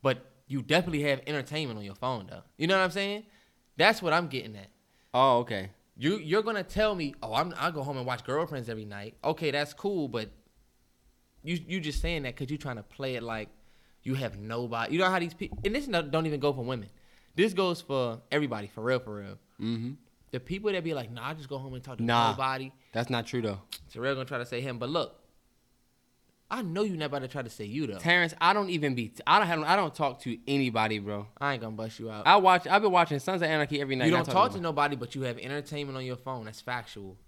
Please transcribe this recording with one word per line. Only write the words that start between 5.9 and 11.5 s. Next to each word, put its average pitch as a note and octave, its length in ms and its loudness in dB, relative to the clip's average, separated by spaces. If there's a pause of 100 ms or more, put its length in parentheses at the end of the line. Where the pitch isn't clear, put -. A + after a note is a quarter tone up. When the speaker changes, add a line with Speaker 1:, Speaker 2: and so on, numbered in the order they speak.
Speaker 1:
You, E3 200 0
you're F3 240 0
gonna G#3+ 220 -2
tell G#3+ 320 0
me, D3+ 260 -4
"Oh, A2 120 -8
I'm, D#3+ 240 2
I C#3+ 140 0
go D3 120 -6
home C#3 140 -4
and B2 80 -4
watch B2 180 -4
Girlfriends C#3 460 -2
every A2 160 -8
night." G2+ 380 -12
Okay, D#3 280 0
that's D3 220 -2
cool, F#3 340 -2
but A2 220 -4 (1120)
you, E3 240 -2